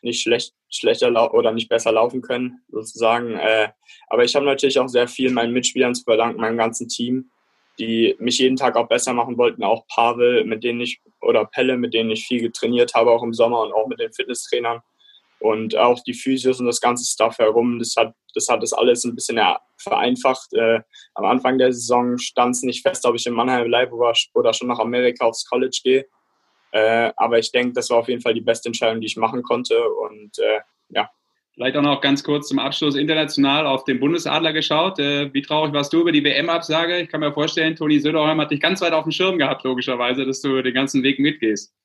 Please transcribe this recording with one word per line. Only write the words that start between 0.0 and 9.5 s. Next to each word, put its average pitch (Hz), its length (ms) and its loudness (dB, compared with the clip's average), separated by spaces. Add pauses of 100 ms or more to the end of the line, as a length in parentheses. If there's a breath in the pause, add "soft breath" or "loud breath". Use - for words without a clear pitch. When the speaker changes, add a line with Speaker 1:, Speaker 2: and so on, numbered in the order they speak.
Speaker 1:
nicht 120 220 -6
schlecht, 120 320 0 (160)
schlechter 117 400 2
lau-, 117 220 2
oder 117 180 4
nicht 113 180 -4
besser 113 240 0
laufen 117 300 2
können, 123 380 -6 (100)
sozusagen. 113 640 -2
Äh, 107 340 0 (380 loud breath)
aber 120 180 4
ich 123 120 0
habe 143 100 0
natürlich 139 320 2
auch 127 100 0
sehr 123 200 2
viel 127 240 -2
meinen 117 200 0
Mitspielern 123 420 0
zu 123 100 -10
verdanken, 113 360 2
meinem 113 160 -2
ganzen 113 320 -2
Team, 123 420 -4 (480)
die 113 400 0
mich 123 200 -2
jeden 131 180 4
Tag 123 200 0
auch 117 120 0
besser 123 240 0
machen 120 260 -2
wollten, 120 240 0